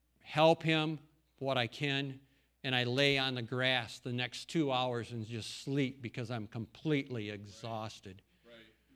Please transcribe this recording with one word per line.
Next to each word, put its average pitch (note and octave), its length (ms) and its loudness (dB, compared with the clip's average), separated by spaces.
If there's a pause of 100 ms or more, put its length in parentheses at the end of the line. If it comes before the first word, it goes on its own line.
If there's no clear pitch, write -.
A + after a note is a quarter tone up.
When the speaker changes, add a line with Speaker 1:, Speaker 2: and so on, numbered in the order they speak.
(220)
Speaker 1:
help D#3+ 400 6
him D#3 360 2 (420)
what C3+ 180 0
I A#2+ 80 4
can, C#3 520 -2 (460)
and C3 100 2
I B2 100 4
lay C#3 340 4
on C3 160 0
the B2 80 -2
grass B2+ 560 0
the B2+ 140 -6
next B2 360 -4
two D3 240 2
hours B2 400 0
and A2+ 140 -6
just A2 360 -8
sleep C3+ 380 -2
because A#2 300 -8
I'm A2+ 160 -6
completely B2+ 840 -4
exhausted. G#2 920 -10 (220)
Speaker 2:
Right. A#2+ 100 -20
Right. A2+ 100 -20 (320)